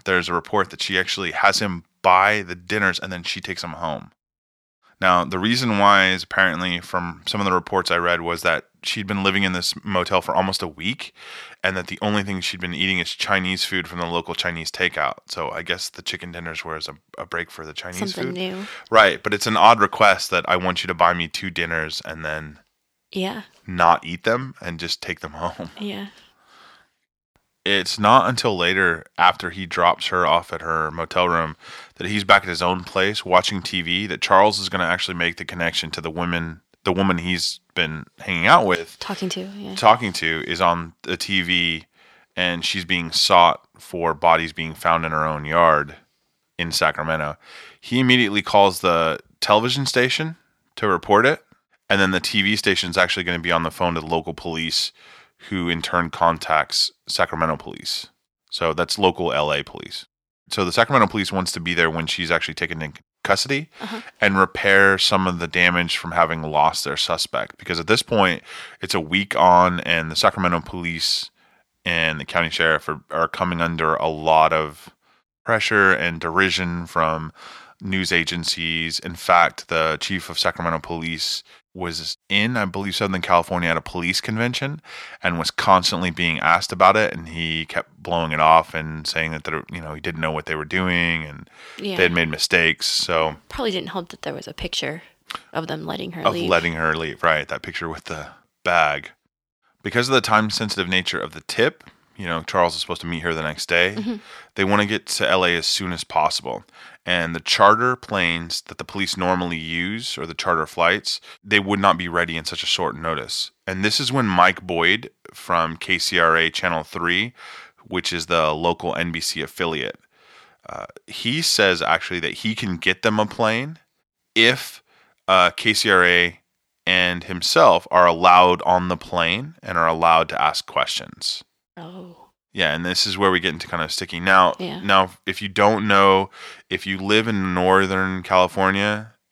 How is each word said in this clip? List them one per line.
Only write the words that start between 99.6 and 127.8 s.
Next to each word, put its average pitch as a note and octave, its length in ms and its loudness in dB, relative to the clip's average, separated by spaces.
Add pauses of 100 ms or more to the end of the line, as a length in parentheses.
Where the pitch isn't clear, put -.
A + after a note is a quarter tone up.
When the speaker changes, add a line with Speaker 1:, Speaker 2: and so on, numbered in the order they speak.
Speaker 1:
Because A#2+ 260 -2
of C3+ 60 2
the C3 80 4
time-sensitive G#2+ 640 0
nature F2+ 320 -2
of D#2 140 -8
the D#2 80 -16
tip, - 420 -2 (320)
you F#2+ 120 -10
know, E2 160 -4
Charles F2 320 2
is - 60 -8
supposed - 200 -8
to E2+ 60 -10
meet E2 140 -6
her E2+ 120 -2
the D#2+ 80 -4
next D2+ 260 -6
day. F2+ 300 2
Speaker 2:
Mm-hmm. G#3+ 200 -6 (360)
Speaker 1:
They - 100 -2
want G3 200 4
to G3+ 40 0
get G#2+ 200 -4
to - 200 -2
L F#2 160 2
A F2 120 2
as E2 100 -4
soon F#2 260 -2
as E2 120 -8
possible. C#2 600 -4 (420)
And E2+ 300 -2
the E2 60 -8
charter A2+ 560 4
planes E2+ 640 -4
that - 160 -18
the D#2+ 80 -10
police G2 320 -6
normally F2+ 400 0
use, F2 600 -6
or C#2 80 -8
the E2 100 -12
charter E2 300 0
flights, F2 540 0 (240)
they G2+ 160 2
would G2 220 0
not F#2+ 160 6
be F2 100 -6
ready E2+ 300 -2
in E2 80 -8
such - 180 -8
a - 40 -6
short E2 280 -2
notice. D#2 560 -6 (160)
And F#2+ 160 -4
this G#2+ 160 0
is C3 120 -2
when C3 160 0
Mike F2+ 340 4
Boyd F2+ 480 0 (240)
from E2 420 -2
K F#2 220 -2
C F2+ 220 -2
R E2 180 6
A E2 140 2
Channel E2 320 -2
three, F2 500 -2 (520)
which - 280 -6
is E2 140 -6
the D#2+ 260 2
local E2+ 420 -2
N E2+ 160 -4
B D#2+ 80 -8
C - 220 -6
affiliate, C#2+ 580 -6 (680)
uh, - 160 -12 (220)
he C#3 340 -4
says F#2+ 400 4
actually E2+ 400 0
that D#2 140 -4
he A2 200 -4
can F#2 220 -4
get F#2 240 0
them G#2+ 180 2
a G#2+ 60 2
plane A#2 540 -2 (560)
if, A#2 460 4 (460)
uh, F#2 220 6
K A2 240 0
C A2 160 0
R F2+ 160 6
A F2 340 2 (460)
and F2+ 400 0
himself F#2+ 640 4